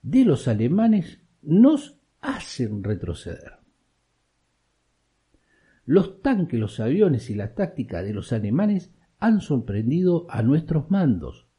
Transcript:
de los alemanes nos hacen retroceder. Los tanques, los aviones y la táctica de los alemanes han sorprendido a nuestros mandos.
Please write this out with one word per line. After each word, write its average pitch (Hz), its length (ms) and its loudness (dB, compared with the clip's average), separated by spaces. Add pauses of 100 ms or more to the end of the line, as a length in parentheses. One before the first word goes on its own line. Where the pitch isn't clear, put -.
de 247 220 4
los 147 240 2
alemanes 170 720 2 (220)
nos 247 560 4 (240)
hacen 107 600 -6
retroceder. 87 760 -8 (2250)
Los - 380 0
tanques, 190 360 -2
los 107 220 -6
aviones 143 480 0
y 107 60 -8
la 101 200 -8
táctica 127 480 -6
de 104 120 -6
los 120 180 -8
alemanes 156 600 -2 (260)
han 214 240 2
sorprendido 143 880 0
a 107 120 -4
nuestros 151 480 0
mandos. 123 580 0 (100)